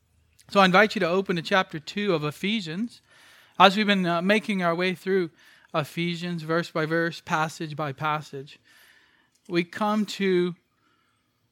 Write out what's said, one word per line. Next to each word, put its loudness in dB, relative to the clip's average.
So 4
I 8
invite 6
you -6
to 0
open -2
to -2
chapter -2
two -2
of 0
Ephesians. -4
As 8
we've 2
been, 2
uh, 0
making 0
our 0
way -2
through -2
Ephesians, -4
verse -2
by -4
verse, -2
passage -4
by -6
passage, -8
we 0
come 0
to 0